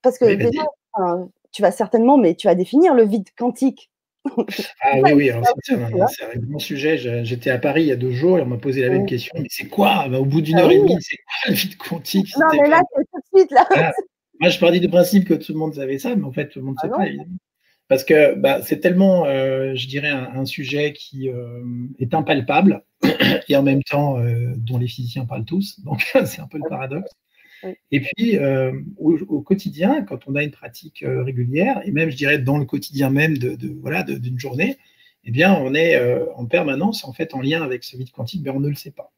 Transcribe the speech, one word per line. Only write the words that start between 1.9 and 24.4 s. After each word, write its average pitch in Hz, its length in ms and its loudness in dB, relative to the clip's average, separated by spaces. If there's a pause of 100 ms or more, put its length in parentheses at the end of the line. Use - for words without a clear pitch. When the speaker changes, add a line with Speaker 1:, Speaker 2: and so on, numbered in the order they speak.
Speaker 1:
mais 180 160 4
tu - 120 -4
vas 175 80 6
définir 269 400 4
le 233 100 6
vide 202 320 -2
quantique. 247 540 -2 (340)
<laughs> 277 60 -4 (540)
Speaker 2:
Ah - 100 4
Speaker 1:
C'est 135 80 4
Speaker 2:
oui, 143 80 6
Speaker 1:
ça, 147 60 4
Speaker 2:
oui, 143 140 4
alors 117 160 0
ça, - 60 4 (100)
c'est 269 120 -2
Speaker 1:
tu 202 40 -2 (180)
vois. 185 80 2
Speaker 2:
un, - 40 2
c'est - 160 -8
un - 140 -8
grand 135 200 -8
sujet. 147 400 -2
Je, 120 260 -6
j'étais 120 260 -4
à 123 80 0
Paris 147 240 0
il 156 60 2
y 135 40 2
a 123 40 0
deux 127 160 -2
jours 170 260 2
et 151 40 0
on 127 40 -2
m'a 123 120 -4
posé 135 240 -4
la 123 80 2
même 190 120 2
Speaker 1:
Oui. 202 60 -2
Speaker 2:
question, - 280 -6
mais 143 140 -6
c'est - 180 -10
quoi ? 196 400 2
Bah, 131 120 -2
au 135 40 0
bout 143 160 2
d'une 160 180 2
Speaker 1:
Ah 180 40 8
Speaker 2:
heure 156 80 8
et 381 80 8
Speaker 1:
oui. - 120 6
Speaker 2:
demie, 175 120 4
c'est - 140 -10
quoi - 340 -8
le - 40 2
vide 190 220 -4
quantique, 196 600 -4
Speaker 1:
Non, 320 160 4
mais 294 60 2
Speaker 2:
Stéphane ? 294 120 6
Speaker 1:
là, 330 120 6 (120)
c'est 285 180 0
tout 349 80 -12
de - 180 2
suite, 359 140 6
là. 359 180 6
Speaker 2:
Voilà. - 220 4 (480)
Moi, 170 100 6
je - 80 -2
partais 175 220 4
du 170 80 0
principe 180 380 4
que 165 80 2
tout 156 180 -6
le 156 60 -6
monde 156 160 -6
savait 135 240 -6
ça, 240 160 -4
mais 165 100 0
en 135 80 -8
fait, 143 160 -6
tout - 120 -18
le 131 60 -10
monde 135 120 -6
Speaker 1:
Ah 156 40 -6
Speaker 2:
sait 175 80 -4
Speaker 1:
non. 254 80 -4
Speaker 2:
pas, 190 80 0
évidemment. 156 300 -10 (520)
Parce 135 160 2
que, 151 300 6
bah, - 280 0
c'est - 180 -4
tellement, 180 460 4
euh, 135 480 -2
je 127 140 -8
dirais, 139 220 -6
un, 131 240 -4
un 135 100 -4
sujet 147 480 -4
qui, 131 360 -10
euh, 120 340 -10 (360)
est 127 160 -4
impalpable 147 680 0 (180)
<clears throat> - 460 0
et 147 80 4
en 139 60 4
même 139 200 2
temps, 143 360 -2
euh, 120 380 -2